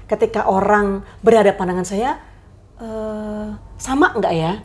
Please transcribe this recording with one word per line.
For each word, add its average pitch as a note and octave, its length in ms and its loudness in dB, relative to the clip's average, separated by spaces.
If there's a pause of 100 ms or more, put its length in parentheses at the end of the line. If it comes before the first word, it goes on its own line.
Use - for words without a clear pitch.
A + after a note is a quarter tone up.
ketika G#3+ 400 0
orang G3 560 2 (200)
berhadapan G#3 480 4
dengan F3+ 180 -2
saya, B3 320 -2 (580)
eh, G#3+ 720 -8 (300)
sama C4+ 360 0
nggak F#3+ 220 0
ya E3 180 0 (120)